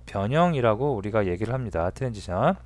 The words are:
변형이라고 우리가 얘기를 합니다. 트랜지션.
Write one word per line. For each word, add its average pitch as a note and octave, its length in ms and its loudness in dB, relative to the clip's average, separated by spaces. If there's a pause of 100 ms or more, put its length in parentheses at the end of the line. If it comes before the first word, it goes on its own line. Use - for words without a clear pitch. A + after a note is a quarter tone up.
변형이라고 C3 880 2
우리가 G#2 300 0
얘기를 G#2 300 -2
합니다. F#2 340 -2
트랜지션. A2+ 640 -2 (100)